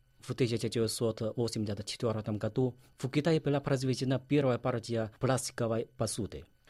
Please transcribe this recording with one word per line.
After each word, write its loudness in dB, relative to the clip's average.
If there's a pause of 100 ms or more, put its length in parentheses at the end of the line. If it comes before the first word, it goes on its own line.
(200)
В -6
тысяча 0
девятьсот 0
восемьдесят -2
четвертом -2
году 0 (220)
в -4
Китае 2
была 2
произведена 0
первая 2
партия -2
пластиковой 0
посуды. -4 (240)